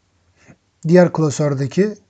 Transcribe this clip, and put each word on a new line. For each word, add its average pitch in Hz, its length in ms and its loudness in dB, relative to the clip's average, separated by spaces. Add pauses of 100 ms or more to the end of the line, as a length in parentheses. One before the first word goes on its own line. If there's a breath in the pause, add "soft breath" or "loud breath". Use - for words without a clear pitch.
(880 soft breath)
diğer 170 240 4
klasördeki 151 840 -4 (160)